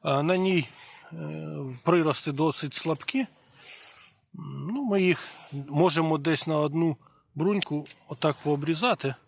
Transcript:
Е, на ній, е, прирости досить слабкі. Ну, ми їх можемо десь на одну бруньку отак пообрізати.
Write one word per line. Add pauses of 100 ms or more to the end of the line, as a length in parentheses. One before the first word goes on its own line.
Е,
на
ній, (440)
е, (680)
прирости
досить
слабкі. (1400)
Ну,
ми
їх (240)
можемо
десь
на
одну (380)
бруньку (220)
отак
пообрізати. (140)